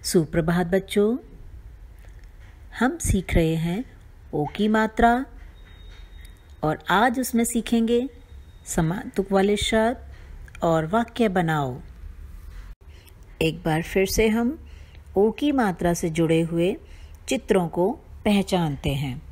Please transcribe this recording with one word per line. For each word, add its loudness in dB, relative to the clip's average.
सुप्रभात 2
बच्चों, 0
हम 2
सीख 0
रहे 4
हैं -2
ओ 0
की 0
मात्रा 4
और 0
आज 4
उसमें 0
सीखेंगे 2
समान -2
तुक -2
वाले 4
शब्द -4
और 4
वाक्य 0
बनाओ। 0
एक 0
बार 0
फिर 0
से 2
हम 0
ओ 6
की 0
मात्रा 2
से -2
जुड़े 4
हुए 0
चित्रों 2
को 2
पहचानते 0
हैं। -4